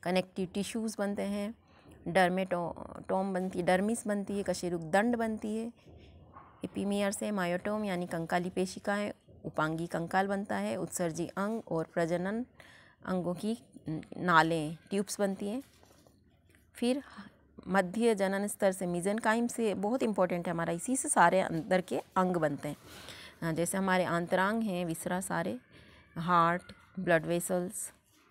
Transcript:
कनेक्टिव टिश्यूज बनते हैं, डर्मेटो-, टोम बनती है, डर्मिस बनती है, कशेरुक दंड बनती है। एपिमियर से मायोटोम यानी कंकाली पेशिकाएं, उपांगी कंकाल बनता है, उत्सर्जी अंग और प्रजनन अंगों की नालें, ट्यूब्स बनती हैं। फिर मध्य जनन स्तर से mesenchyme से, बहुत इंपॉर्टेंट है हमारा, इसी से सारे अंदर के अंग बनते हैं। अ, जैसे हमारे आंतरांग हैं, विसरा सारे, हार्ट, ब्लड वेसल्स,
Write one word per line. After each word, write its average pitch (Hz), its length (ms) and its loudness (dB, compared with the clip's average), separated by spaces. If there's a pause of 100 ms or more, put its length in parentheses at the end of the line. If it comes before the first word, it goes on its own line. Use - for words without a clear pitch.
कनेक्टिव 185 520 0
टिश्यूज 214 440 -4
बनते 202 240 -2
हैं, 202 320 -4 (540)
डर्मेटो-, 180 1000 0
टोम 190 260 0
बनती 185 240 -2
है, 175 60 -2
डर्मिस 196 420 2
बनती 202 300 -2
है, 202 60 -2
कशेरुक 180 380 -2
दंड 202 360 2
बनती 220 400 -4
है। 233 160 -6 (920)
एपिमियर 202 480 0
से 214 180 -4
मायोटोम 202 540 -2
यानी 180 220 -2
कंकाली 175 440 -2
पेशिकाएं, 202 600 -2 (320)
उपांगी 160 420 -2
कंकाल 170 400 0
बनता 202 300 -2
है, 208 200 -2
उत्सर्जी 170 500 -4
अंग 214 440 -4
और 160 140 -2
प्रजनन 175 600 -2 (580)
अंगों 180 300 0
की 214 240 -2 (580)
नालें, 160 600 4 (120)
ट्यूब्स 202 300 -2
बनती 196 280 -2
हैं। 247 140 -6 (1080)
फिर 254 300 0 (680)
मध्य 196 460 4
जनन 196 320 0
स्तर 202 260 2
से 185 140 -4
mesenchyme 214 640 0
से, 214 240 0
बहुत 208 280 0
इंपॉर्टेंट 180 440 0
है 185 40 -2
हमारा, 170 220 -2
इसी 208 240 -2
से 302 120 -4
सारे 180 320 8
अंदर 180 400 2
के - 180 -4
अंग 185 380 2
बनते 147 320 0
हैं। 143 80 -8 (680)
अ, 165 100 0
जैसे 170 260 0
हमारे 185 260 4
आंतरांग 180 580 2
हैं, 180 220 -2
विसरा 180 360 -4
सारे, 185 400 -4 (580)
हार्ट, 170 440 4 (380)
ब्लड 165 260 4
वेसल्स, 175 680 -2 (380)